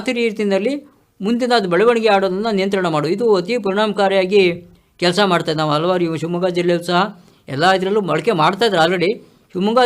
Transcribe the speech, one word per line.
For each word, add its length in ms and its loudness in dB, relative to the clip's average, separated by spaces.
ರೀತಿಯಲ್ಲಿ 760 -2
ಮುಂದಿನ 340 -2
ಅದು 140 0
ಬೆಳವಣಿಗೆ 380 2
ಆಡೋದನ್ನ 440 0
ನಿಯಂತ್ರಣ 360 0
ಮಾಡೋದು. 240 -2
ಇದು 240 2
ಅತಿ 220 0
ಪರಿಣಾಮಕಾರಿಯಾಗಿ 1120 0
ಕೆಲಸ 280 0
ಮಾಡ್ತದೆ. 300 0
ನಾವು 160 0
ಹಲವಾರು 320 0
ಇವು 140 -2
ಶಿವಮೊಗ್ಗ 300 -4
ಜಿಲ್ಲೆಯಲ್ಲೂ 380 -2
ಸಹ 340 -2
ಎಲ್ಲ 240 0
ಇದರಲ್ಲೂ 300 0
ಬಳಕೆ 300 -2
ಮಾಡ್ತಾ 340 0
ಇದ್ದಾರೆ 260 2
already. 300 -2
ಶಿವಮೊಗ್ಗ 320 0